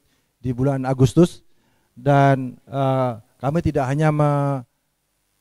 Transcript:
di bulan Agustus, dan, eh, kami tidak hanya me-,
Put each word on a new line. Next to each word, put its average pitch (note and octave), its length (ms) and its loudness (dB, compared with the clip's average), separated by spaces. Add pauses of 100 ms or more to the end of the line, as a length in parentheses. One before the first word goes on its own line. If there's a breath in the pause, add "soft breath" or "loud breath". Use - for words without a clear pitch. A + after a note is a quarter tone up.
(360)
di B2+ 160 -6
bulan C3 320 -2
Agustus, C3+ 560 2 (560)
dan, C3+ 720 0
eh, C3+ 440 -2 (280)
kami D#3 240 -2
tidak C#3+ 240 -2
hanya D3+ 240 0
me-, C#3+ 480 0 (800)